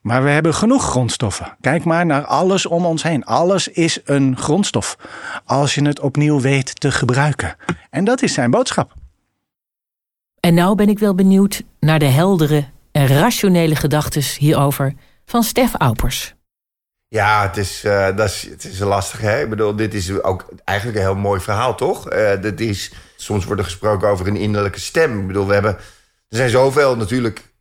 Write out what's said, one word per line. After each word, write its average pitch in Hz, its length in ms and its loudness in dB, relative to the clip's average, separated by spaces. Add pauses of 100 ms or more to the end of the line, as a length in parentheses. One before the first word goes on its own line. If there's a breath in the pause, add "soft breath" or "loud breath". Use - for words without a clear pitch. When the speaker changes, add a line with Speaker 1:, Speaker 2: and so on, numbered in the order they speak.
Speaker 1:
Maar 120 220 0
we 143 60 2
hebben 156 240 2
genoeg 240 360 2
grondstoffen. - 720 -4
Kijk 147 220 0
maar 170 220 2
naar 147 200 0
alles 180 400 2
om 170 200 -2
ons 160 180 -2
heen. 160 220 -2
Alles 170 420 0
is 165 380 -2
een 135 320 2
grondstof, - 600 -2 (480 loud breath)
als 139 300 0
je 143 60 0
het 147 180 0
opnieuw 147 400 0
weet 135 400 0
te 139 120 0
gebruiken. 127 640 0 (340 loud breath)
En 175 140 -2
dat 247 180 2
is 214 120 0
zijn 123 180 2
boodschap. 220 420 0 (1500)
Speaker 2:
En 170 140 2
nou 180 220 4
ben 208 140 4
ik 208 100 0
wel 202 160 2
benieuwd 190 480 4 (160)
naar 156 200 2
de 151 60 4
heldere 151 600 2 (260)
en 143 160 2
rationele 165 680 4
gedachtes 147 640 -2
hierover 143 560 2 (320 soft breath)
van 233 180 0
Stef 240 300 0
Aupers. - 600 -2 (760)
Speaker 3:
Ja, 107 340 2
het 98 160 -2
is, - 260 -6
eh, 98 320 2
dat 107 140 0
is, - 200 -10
het - 140 -18
is 95 160 -12
lastig, 98 420 -2
hè? 110 200 0
Ik 131 80 -4
bedoel, 107 260 -2
dit 107 180 -2
is 95 280 -4
ook 92 240 -4 (180)
eigenlijk 104 340 -4
een 95 80 0
heel 98 100 0
mooi 101 260 -2
verhaal, 110 340 -2
toch? 180 340 -4
Eh, 101 320 0
dat 104 180 -6
is, 107 320 -6 (240 loud breath)
soms 101 300 -4
wordt 101 160 -4
er 85 60 -4
gesproken 104 420 -2
over 92 180 -2
een 104 80 -2
innerlijke 104 440 -2
stem. 143 400 -2
Ik 95 80 -6
bedoel, 95 200 -2
we 101 60 2
hebben, 101 200 2 (560 loud breath)
er 113 80 -6
zijn 127 120 0
zoveel 135 460 4
natuurlijk 117 640 -4